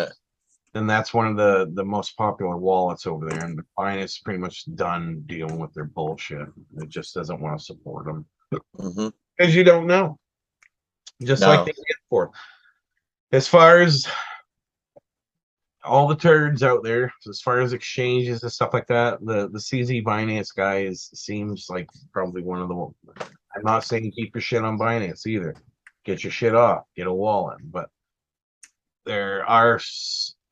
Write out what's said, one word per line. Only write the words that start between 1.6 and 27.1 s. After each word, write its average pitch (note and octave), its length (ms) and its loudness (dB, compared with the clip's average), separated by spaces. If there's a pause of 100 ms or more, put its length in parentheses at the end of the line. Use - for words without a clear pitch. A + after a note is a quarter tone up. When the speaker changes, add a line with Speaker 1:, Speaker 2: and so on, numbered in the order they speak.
Speaker 1:
the F#2+ 100 -4
most G2+ 340 -6
popular G2+ 380 -4
wallets F#2 500 -2
over D#2+ 240 -8
there. D#2+ 140 -6
And E2 180 -10 (160)
Binance G2 280 -4
is - 140 -12
pretty F#2+ 200 -8
much F2 360 -12
done E2+ 500 -6
dealing D#2+ 340 -8
with D#2 140 -12
their D2+ 100 -12
bullshit. D2+ 640 -10 (300)
It D#2 120 -12
just - 240 -14
doesn't E2 280 -10
wanna D2+ 180 -8
support - 480 -16
'em. D#2 180 -10 (520)
Speaker 2:
Mm-hmm. F#2+ 300 -8 (320)
Speaker 1:
'Cause E3+ 160 4
you F3+ 100 6
don't E3+ 220 8
know. F3 300 2 (1040)
Just C3 180 2
like - 180 8
Speaker 2:
No. - 60 0
Speaker 1:
they - 60 -4
did - 140 -16 (240)
before. F2+ 220 2 (1000)
As C3+ 140 4
far E3+ 340 10
as D#3 240 4 (1800)
all C#3+ 240 4
the D3+ 80 2
turds D3+ 480 4
out B2+ 200 4
there, A#2 300 -2 (160)
as G2 120 -14
far B2 200 0
as B2 120 0
exchanges B2 680 -2
and A#2+ 80 -8
stuff - 220 -2
like A#2+ 140 -2
that, A#2+ 380 0
the, G#2 240 -2
the G#2 100 -10
C B2+ 240 -4
Z A#2+ 200 -2
Binance G#2+ 520 -2
guy G2 280 0
is, F#2 300 -10
seems G#2 560 -10
like F2+ 200 -10 (240)
probably F2+ 300 -6
one F2+ 180 -6
of F2+ 80 -6
the, F2 60 -8 (800)
I'm G#2 80 -10
not A2 220 0
saying A2 260 -6
keep A2+ 240 -10
your A2+ 60 -8
shit A2+ 220 -2
on A2 160 -2
Binance A2 480 -4
either. F#2 280 -4 (500)
Get F#2+ 180 -6
your F2+ 80 -8
shit A2+ 240 0
off, A2+ 280 4 (120)
get F2+ 120 -8
a F#2 60 -2